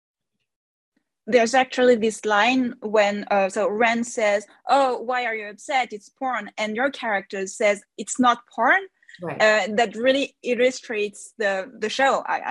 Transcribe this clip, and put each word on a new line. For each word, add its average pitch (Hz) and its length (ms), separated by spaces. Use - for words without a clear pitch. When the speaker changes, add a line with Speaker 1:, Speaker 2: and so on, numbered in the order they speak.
Speaker 1:
There's 226 260
actually 254 420
this 214 280
line 233 580
when, 208 500
uh, 196 180
so 196 200
Ren 233 340
says, 208 420
"Oh, 262 340
why 247 220
are 226 100
you 214 140
upset? 240 460
It's 208 160
porn." 240 480
And 214 180
your 269 160
character 202 560
says, 202 340
"It's - 220
not 240 200
porn." 294 280
Speaker 2:
Right. 160 200
Speaker 1:
Uh, 214 340
that 226 200
really 262 480
illustrates 233 960
the, 190 420
the 214 80
show, 240 380
I, - 260